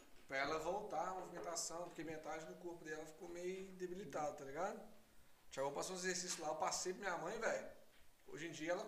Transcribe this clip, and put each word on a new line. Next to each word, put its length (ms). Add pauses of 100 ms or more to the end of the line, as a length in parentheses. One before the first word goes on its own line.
(280)
Pra 100
ela 220
voltar 480
a 60
movimentação, 720
porque 160
metade 420
do 100
corpo 280
dela 200
ficou 260
meio 420
debilitado, 640
tá 80
ligado? 340
O 720
Thiagão 220
passou 240
uns 80
exercícios 340
lá, 100
eu 60
passei 400
pra 60 (100)
minha 80
mãe, 220
velho. 260 (640)
Hoje 180
em 60
dia 180
ela, 180